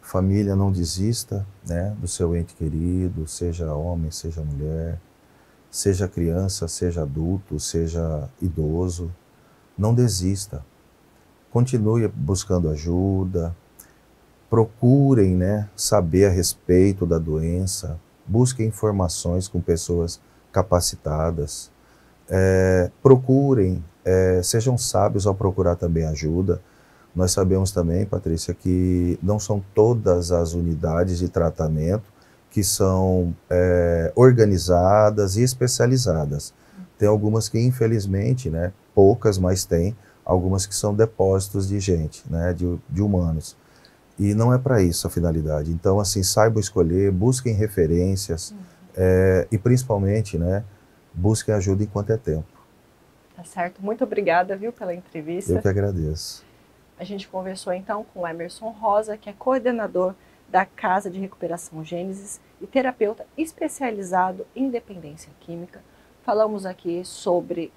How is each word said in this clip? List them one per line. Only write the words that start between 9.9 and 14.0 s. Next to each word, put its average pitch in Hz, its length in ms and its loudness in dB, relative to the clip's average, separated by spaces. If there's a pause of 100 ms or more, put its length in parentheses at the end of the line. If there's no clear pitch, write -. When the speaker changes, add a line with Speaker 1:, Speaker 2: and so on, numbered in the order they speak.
Speaker 1:
desista. 95 720 0 (840)
Continue 117 560 2
buscando 90 600 0
ajuda. 87 880 -2 (920)